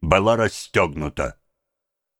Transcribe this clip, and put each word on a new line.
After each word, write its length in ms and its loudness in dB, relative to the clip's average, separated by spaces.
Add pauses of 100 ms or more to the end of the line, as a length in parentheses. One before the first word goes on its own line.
была 340 4
расстёгнута. 1040 -4 (800)